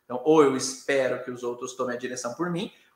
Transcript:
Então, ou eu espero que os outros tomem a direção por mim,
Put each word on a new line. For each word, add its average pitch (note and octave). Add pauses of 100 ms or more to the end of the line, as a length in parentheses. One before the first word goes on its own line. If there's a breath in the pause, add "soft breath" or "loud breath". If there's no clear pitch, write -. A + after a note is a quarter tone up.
Então, B2
ou D#3
eu C3+
espero C3
que C3
os A#2+
outros A#2+
tomem B2
a A#2
direção B2
por F3
mim, F3 (240 soft breath)